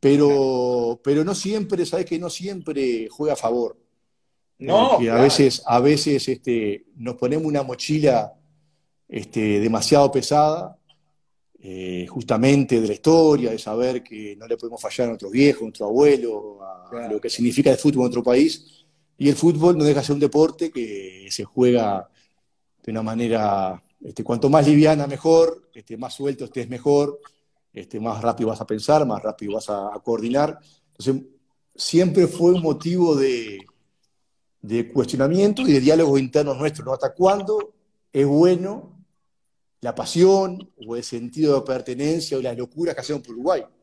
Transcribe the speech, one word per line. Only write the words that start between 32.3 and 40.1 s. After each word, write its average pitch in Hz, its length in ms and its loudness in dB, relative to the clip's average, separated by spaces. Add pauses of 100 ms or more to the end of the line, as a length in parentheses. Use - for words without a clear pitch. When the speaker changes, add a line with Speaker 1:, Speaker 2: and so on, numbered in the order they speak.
Speaker 1:
un 175 80 -2
motivo 165 520 0
de, 120 440 -2 (1040)
de 113 280 -4
cuestionamiento 165 680 0
y 262 140 2
de 135 60 4
diálogos 147 380 4
internos 135 380 0
nuestros, 151 300 -6
¿no? 131 80 -2
¿Hasta 135 180 -4
cuándo 196 600 0 (360)
es 139 160 0
bueno 180 720 0 (840)
la 120 120 -6
pasión 185 760 2 (160)